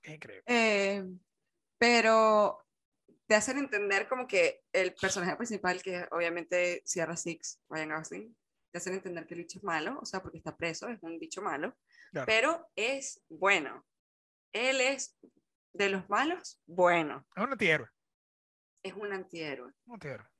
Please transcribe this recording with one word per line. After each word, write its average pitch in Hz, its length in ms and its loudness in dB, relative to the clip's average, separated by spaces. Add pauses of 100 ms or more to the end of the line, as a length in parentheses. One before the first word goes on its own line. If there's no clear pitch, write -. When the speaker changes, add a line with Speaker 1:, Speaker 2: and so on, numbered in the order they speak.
Speaker 1:
Es 156 80 -12
increíble. - 320 -16
Speaker 2:
Eh, 202 580 2 (720)
pero 220 840 6 (600)
te 214 80 6
hacen 254 240 2
entender 202 500 0
como 254 200 -2
que 175 340 2 (100)
el 180 220 2
personaje 190 420 -2
principal, 185 460 -2
que 180 300 -6
obviamente 170 720 0
Sierra 170 320 -2
Six, - 520 -8
Ryan 156 220 -6
Gosling, 175 460 -8 (340)
te 175 80 -10
hacen 185 160 -6
entender 175 320 -8
que 170 80 -14
el 170 60 -10
bicho 175 180 -14
es 208 60 -18
malo, 175 360 -4
o 220 60 -14
sea, 190 160 -6
porque 165 160 -14
está 156 180 -12
preso, 170 320 -6
es 226 140 -10
un 165 160 -10
bicho 165 240 -10
malo, 160 340 -4 (360)
Speaker 1:
Claro. 139 140 -4
Speaker 2:
pero 254 500 0
es 262 520 -4
bueno. 160 560 0 (680)
Él 262 280 0
es 262 380 -2 (540)
de 196 160 0
los 196 200 -4
malos, 277 580 -2
bueno. 170 680 2
Speaker 1:
Es 185 80 -4
un 269 100 -2
antihéroe. 160 360 2 (960)
Speaker 2:
Es 190 100 -8
un 202 180 -6
antihéroe. 160 600 -10 (140)
Speaker 1:
Un 240 80 -16
antihéroe. 131 320 -12 (140)